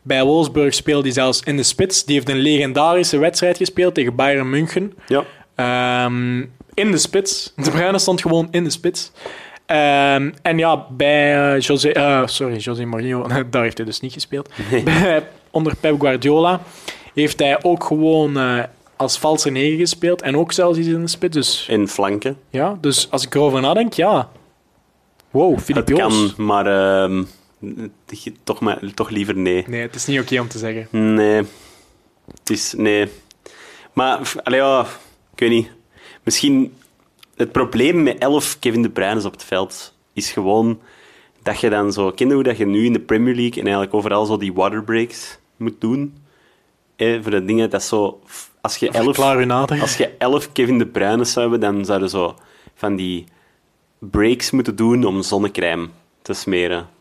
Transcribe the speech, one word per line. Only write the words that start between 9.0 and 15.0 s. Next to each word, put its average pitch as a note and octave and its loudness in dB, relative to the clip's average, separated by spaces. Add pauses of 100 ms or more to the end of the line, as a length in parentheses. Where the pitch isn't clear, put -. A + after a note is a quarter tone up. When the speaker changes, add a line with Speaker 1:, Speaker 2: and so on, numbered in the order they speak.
Speaker 1:
Ehm, C#3+ 2 (100)
en E3 0
ja, D#3+ 2
bij, C#3+ 2
eh, C3+ 2
José, C#3+ 2
eh, C#3+ 2
sorry, B2 -4
José A#2+ -6
Mourinho, B2 -4 (100)
<laughs> B2 -4
daar B2 0
heeft A2+ -2
hij A#2 -6
dus G#2+ -8
niet C3 -10
gespeeld. - -8 (220)
Speaker 2:
Nee. B2+ 2
Speaker 1:
Bij, D#3+ 2 (240)